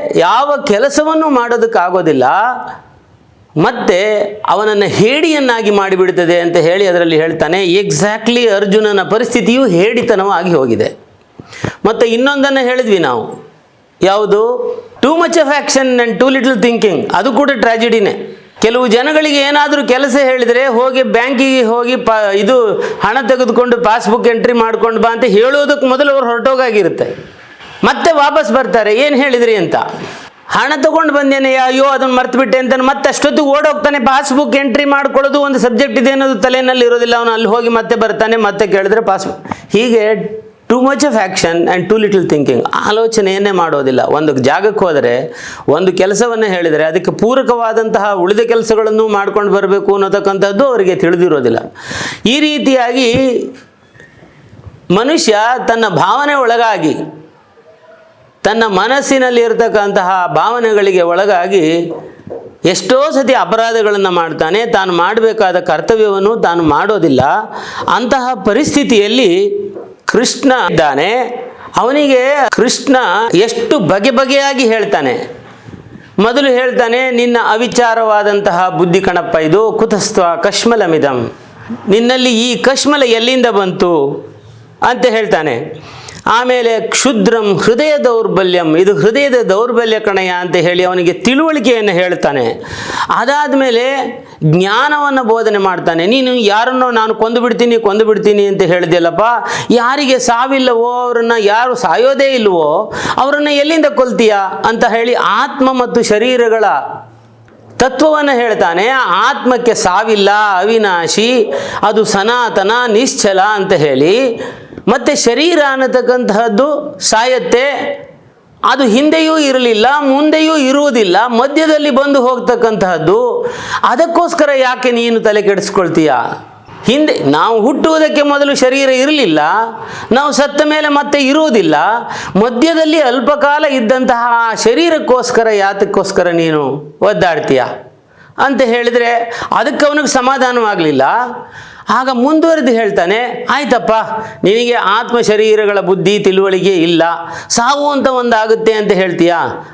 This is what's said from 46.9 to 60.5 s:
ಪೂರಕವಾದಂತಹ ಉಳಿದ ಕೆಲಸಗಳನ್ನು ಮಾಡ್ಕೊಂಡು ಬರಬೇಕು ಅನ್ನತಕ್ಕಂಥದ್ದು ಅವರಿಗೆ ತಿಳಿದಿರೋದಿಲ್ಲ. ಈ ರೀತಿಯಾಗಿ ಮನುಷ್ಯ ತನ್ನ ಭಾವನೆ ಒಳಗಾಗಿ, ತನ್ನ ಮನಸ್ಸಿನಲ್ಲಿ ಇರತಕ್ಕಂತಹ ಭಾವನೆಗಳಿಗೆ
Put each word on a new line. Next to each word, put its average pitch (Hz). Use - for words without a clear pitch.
ಪೂರಕವಾದಂತಹ 220
ಉಳಿದ 196
ಕೆಲಸಗಳನ್ನು 220
ಮಾಡ್ಕೊಂಡು 202
ಬರಬೇಕು 196
ಅನ್ನತಕ್ಕಂಥದ್ದು 196
ಅವರಿಗೆ 196
ತಿಳಿದಿರೋದಿಲ್ಲ. 165
ಈ 262
ರೀತಿಯಾಗಿ 254
ಮನುಷ್ಯ 226
ತನ್ನ 226
ಭಾವನೆ 214
ಒಳಗಾಗಿ, 226
ತನ್ನ 220
ಮನಸ್ಸಿನಲ್ಲಿ 247
ಇರತಕ್ಕಂತಹ 202
ಭಾವನೆಗಳಿಗೆ 202